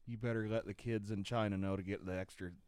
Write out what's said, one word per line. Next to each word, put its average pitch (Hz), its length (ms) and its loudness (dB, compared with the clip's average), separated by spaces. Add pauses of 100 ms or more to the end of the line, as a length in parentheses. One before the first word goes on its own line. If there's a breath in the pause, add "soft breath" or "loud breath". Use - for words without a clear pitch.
You 117 100 -6
better 113 320 0
let 110 180 2
the 101 60 -6
kids 107 380 0
in 104 140 0
China 107 340 2
know 98 180 2
to 98 60 -2
get 95 240 -2
the 92 120 -2
extra 92 340 -6 (160)